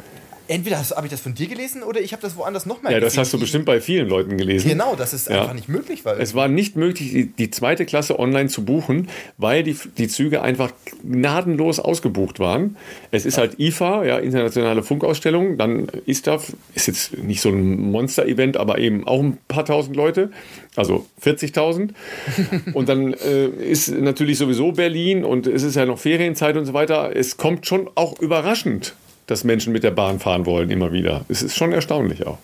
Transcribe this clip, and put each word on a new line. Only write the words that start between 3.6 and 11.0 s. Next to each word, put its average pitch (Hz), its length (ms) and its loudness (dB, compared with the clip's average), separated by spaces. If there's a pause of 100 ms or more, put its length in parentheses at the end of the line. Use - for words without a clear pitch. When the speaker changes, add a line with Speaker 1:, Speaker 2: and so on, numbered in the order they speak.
Speaker 2:
bei 127 160 4
vielen 156 300 0
Leuten 95 280 0
gelesen. 95 300 2
Speaker 1:
Genau, 202 300 2
dass 123 160 -4
es 127 160 -6
Speaker 2:
Ja. 101 140 2
Speaker 1:
einfach 123 100 -2
nicht 117 160 -10
möglich 247 340 -6
war. 107 160 -2
Speaker 2:
Es 113 160 -2
war 135 140 2
nicht 202 260 2
möglich, 160 360 0
die, 127 160 2
die 113 240 -2
zweite 143 340 0
Klasse - 340 0
online 135 300 2
zu 107 160 -4
buchen, 151 420 0 (300)
weil 127 260 2
die, 151 140 -2 (200)
die 113 120 0
Züge 147 320 0
einfach 127 300 0 (320)